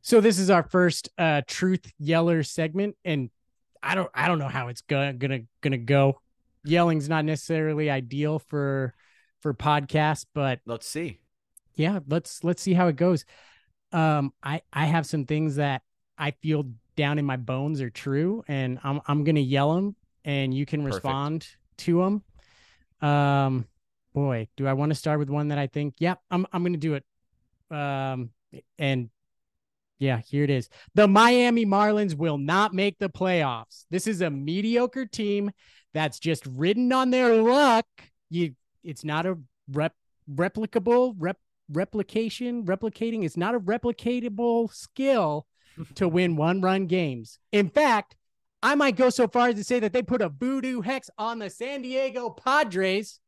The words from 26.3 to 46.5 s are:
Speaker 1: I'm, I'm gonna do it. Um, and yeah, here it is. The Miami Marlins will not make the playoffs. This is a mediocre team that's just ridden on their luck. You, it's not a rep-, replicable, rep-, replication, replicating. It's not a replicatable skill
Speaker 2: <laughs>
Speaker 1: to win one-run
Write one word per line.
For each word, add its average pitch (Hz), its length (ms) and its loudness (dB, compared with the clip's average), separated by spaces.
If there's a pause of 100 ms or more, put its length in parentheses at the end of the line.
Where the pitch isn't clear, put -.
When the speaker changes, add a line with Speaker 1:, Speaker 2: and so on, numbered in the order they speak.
Speaker 1:
I'm, 180 220 0
I'm 180 100 -2
gonna 175 160 0
do 151 160 -2
it. 139 100 -8 (680)
Um, 135 600 -4 (480)
and 135 300 -2 (920)
yeah, 131 200 0
here 143 260 -2
it 139 60 0
is. 131 180 -2 (260)
The 208 140 8
Miami 233 580 6
Marlins 208 480 2
will 147 240 -2
not 185 360 2
make 196 240 0
the 196 120 -4
playoffs. 151 800 -2
This 185 160 -4
is 202 160 -4
a 165 80 0
mediocre 220 760 -2
team 202 440 -2 (440)
that's 156 240 -2
just 160 280 -4
ridden 196 460 0
on 262 180 2
their 240 320 4
luck. 247 440 4 (440)
You, 165 240 -2 (280)
it's 156 220 -14
not 156 220 -2
a 185 120 -4 (320)
rep-, 151 260 -2 (380)
replicable, 220 840 0
rep-, 175 220 -4 (300)
replication, 214 920 -4
replicating. 220 600 -4
It's 151 120 -4
not 190 180 0
a 233 60 0
replicatable 233 1120 -2
skill 208 720 0 (240)
Speaker 2:
<laughs> - 260 -16
Speaker 1:
to 185 120 2
win 175 260 2
one-run 185 520 2